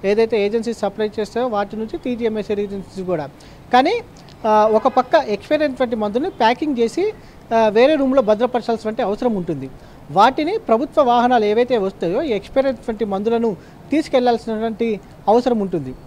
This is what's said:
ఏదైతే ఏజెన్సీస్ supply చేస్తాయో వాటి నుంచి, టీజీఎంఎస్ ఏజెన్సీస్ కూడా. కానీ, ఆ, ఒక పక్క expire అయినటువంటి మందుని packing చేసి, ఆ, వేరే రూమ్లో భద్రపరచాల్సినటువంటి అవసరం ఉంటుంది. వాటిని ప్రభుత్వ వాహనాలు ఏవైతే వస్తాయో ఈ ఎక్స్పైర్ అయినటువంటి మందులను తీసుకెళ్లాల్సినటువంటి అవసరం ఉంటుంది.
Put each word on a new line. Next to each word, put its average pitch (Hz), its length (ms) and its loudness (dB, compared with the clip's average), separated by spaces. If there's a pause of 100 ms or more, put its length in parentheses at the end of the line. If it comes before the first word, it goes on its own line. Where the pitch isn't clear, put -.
ఏదైతే 214 400 2
ఏజెన్సీస్ 220 340 -4
supply 208 400 -4
చేస్తాయో 233 280 -4
వాటి 202 280 -4
నుంచి, 220 220 -8
టీజీఎంఎస్ 220 540 -4
ఏజెన్సీస్ 196 560 -6
కూడా. 151 220 -4 (440)
కానీ, 349 280 4 (460)
ఆ, 214 260 4
ఒక 220 140 2
పక్క 254 280 2
expire 277 460 0
అయినటువంటి 254 340 -2
మందుని 220 340 -2
packing 247 480 0
చేసి, 330 360 -2 (420)
ఆ, 226 120 4
వేరే 247 280 4
రూమ్లో 269 260 2
భద్రపరచాల్సినటువంటి 220 800 -2
అవసరం 214 340 -2
ఉంటుంది. 156 340 -6 (420)
వాటిని 269 460 2
ప్రభుత్వ 277 460 0
వాహనాలు 240 420 4
ఏవైతే 240 320 2
వస్తాయో 196 460 -2
ఈ 302 60 -4
ఎక్స్పైర్ 233 360 -2
అయినటువంటి 233 400 -4
మందులను 208 520 -2 (340)
తీసుకెళ్లాల్సినటువంటి 233 1080 0 (280)
అవసరం 240 320 2
ఉంటుంది. 170 360 -4 (120)